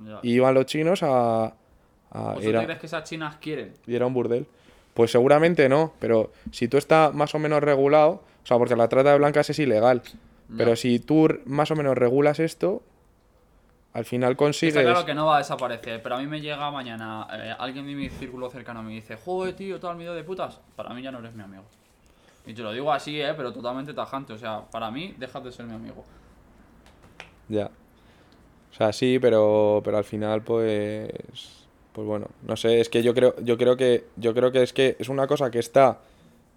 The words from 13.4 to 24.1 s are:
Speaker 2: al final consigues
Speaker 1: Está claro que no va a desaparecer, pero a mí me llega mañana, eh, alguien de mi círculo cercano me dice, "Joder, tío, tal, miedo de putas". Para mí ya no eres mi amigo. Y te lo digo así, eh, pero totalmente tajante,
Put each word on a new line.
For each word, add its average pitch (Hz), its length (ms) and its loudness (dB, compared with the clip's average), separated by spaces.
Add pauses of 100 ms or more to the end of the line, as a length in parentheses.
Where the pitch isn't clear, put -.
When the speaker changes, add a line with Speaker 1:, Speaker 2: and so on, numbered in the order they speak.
Speaker 2:
al 113 100 -6
final 123 320 -2
consigues 151 400 0
Speaker 1:
Está 139 140 4
claro 175 160 0
que 151 80 -4
no 151 100 -2
va 156 120 4
a - 20 4
desaparecer, 120 640 -6
pero 123 140 -6
a - 20 -4
mí 135 80 -8
me 151 160 -10
llega 147 280 -8
mañana, 113 640 -10
eh, 110 260 -12
alguien 135 280 -10
de 143 80 -12
mi 139 160 -8
círculo 127 400 -12
cercano 117 320 -14
me 110 100 -12
dice, 113 240 -14
"Joder, 185 400 -8
tío, 190 240 -12
tal, 175 160 -10
miedo 170 180 -12
de 165 80 -10
putas". 180 380 -10 (160)
Para - 160 -12
mí 120 80 -12
ya 135 100 -12
no 127 100 -14
eres 113 140 -18
mi 110 80 -18
amigo. 98 200 -20 (880)
Y 117 60 -14
te 113 80 -12
lo 110 100 -8
digo 139 200 -4
así, 147 280 -6
eh, 143 160 -4
pero 131 160 -8
totalmente 131 400 -10
tajante, 123 420 -10